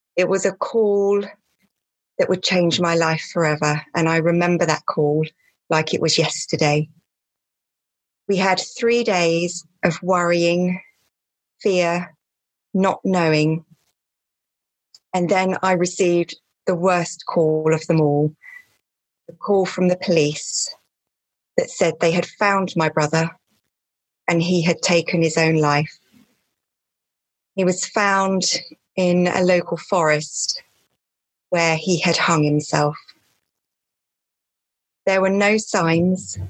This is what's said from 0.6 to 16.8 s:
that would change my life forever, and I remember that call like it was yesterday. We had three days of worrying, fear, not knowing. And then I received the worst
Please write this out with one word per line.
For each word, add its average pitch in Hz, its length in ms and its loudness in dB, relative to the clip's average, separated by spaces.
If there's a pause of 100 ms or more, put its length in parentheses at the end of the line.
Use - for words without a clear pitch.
that - 100 0
would 185 140 -2
change 175 380 0
my 170 140 0
life 160 280 0 (100)
forever, 151 480 0 (140)
and 165 140 0
I 165 80 0
remember 170 500 2
that 156 200 -2
call 151 380 0 (460)
like 160 240 0
it - 60 -4
was 160 180 0
yesterday. 156 680 -2 (1400)
We 196 120 0
had 185 200 2
three 233 460 0
days 175 600 0 (200)
of 165 180 -2
worrying, 175 760 0 (800)
fear, 175 520 0 (640)
not 190 300 0
knowing. 160 600 2 (1500)
And 175 140 0
then 185 340 0
I 190 100 2
received 175 600 0 (320)
the 185 80 0
worst 175 520 -2